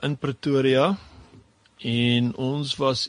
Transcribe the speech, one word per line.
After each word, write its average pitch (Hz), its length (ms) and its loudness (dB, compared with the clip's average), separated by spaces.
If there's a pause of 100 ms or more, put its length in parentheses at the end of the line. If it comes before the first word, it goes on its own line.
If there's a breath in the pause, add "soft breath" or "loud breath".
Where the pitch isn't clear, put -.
in 143 140 -4
Pretoria, 139 800 2 (840 loud breath)
en 120 540 0
ons 135 400 -4
was 131 320 -2